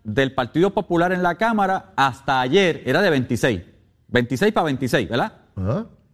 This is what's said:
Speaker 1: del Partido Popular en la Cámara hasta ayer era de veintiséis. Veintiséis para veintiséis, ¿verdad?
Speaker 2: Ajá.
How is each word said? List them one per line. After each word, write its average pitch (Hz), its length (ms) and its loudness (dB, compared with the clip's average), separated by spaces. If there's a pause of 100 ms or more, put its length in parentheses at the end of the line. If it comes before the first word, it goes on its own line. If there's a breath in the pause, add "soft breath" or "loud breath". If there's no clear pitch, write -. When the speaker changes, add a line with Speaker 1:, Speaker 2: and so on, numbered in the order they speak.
Speaker 1:
del 131 300 0
Partido 151 400 0
Popular 175 380 0
en 180 100 -2
la 175 140 0
Cámara 196 600 -2
hasta 135 440 0
ayer 143 460 2
era 131 160 2
de 202 80 4
veintiséis. 127 500 0 (480)
Veintiséis 123 440 0
para 196 120 0
veintiséis, 135 440 -2
¿verdad? 135 240 -2 (220)
Speaker 2:
Ajá. 117 320 -4 (280)